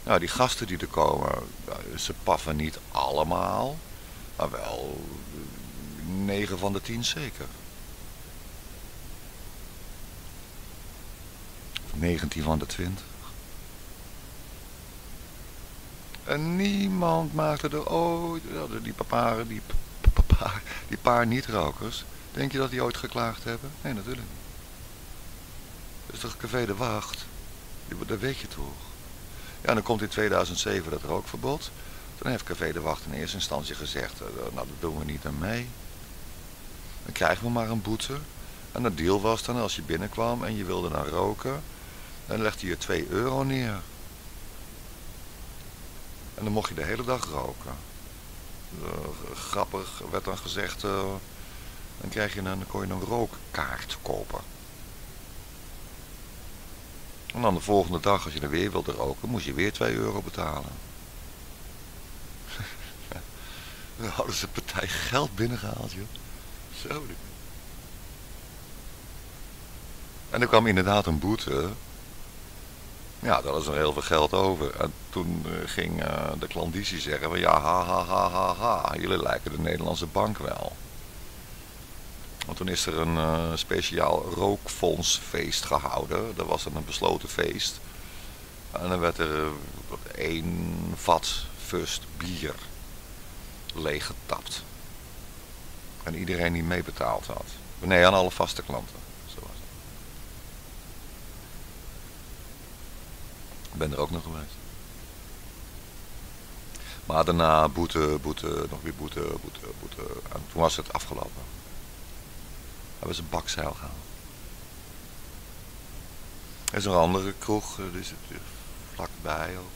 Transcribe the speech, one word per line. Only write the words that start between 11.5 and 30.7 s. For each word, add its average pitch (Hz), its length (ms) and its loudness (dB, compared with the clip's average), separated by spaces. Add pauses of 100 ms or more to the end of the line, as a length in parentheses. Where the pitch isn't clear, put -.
Of - 140 -2
negentien 80 440 4
van 78 160 6
de 71 60 0
twintig. 92 400 -2 (3250)
En 160 320 2
niemand 185 800 4
maakte 151 360 4
er 147 200 0
ooit, 170 540 2 (100)
ja, 147 280 -4
die 113 120 -4 (140)
paar, 117 400 4
die 110 140 -4
p-, - 120 -4 (400)
p-, - 240 12
paar, - 240 2 (260)
die - 100 -2
paar 120 300 8
niet-rokers, 110 760 2 (280)
denk 139 200 0
je 135 60 0
dat 135 120 4
die 123 140 2
ooit 120 140 2
geklaagd 117 460 0
hebben? 120 280 -4 (100)
Nee, 143 120 -2
natuurlijk 117 360 -4
niet. - 160 -10 (1600)
Dat - 100 -10
is - 60 -8
toch 110 160 -6
Café 120 280 0
de 101 100 2
Wacht? 107 500 0 (600)
Die, - 180 -6
dat 107 140 -2
weet 131 180 0
je - 100 -6
toch? 69 380 -8 (760)
Ja, - 120 6
dan 107 100 4
komt 110 180 4
in 107 60 0
tweeduizend 92 520 4
zeven 95 320 2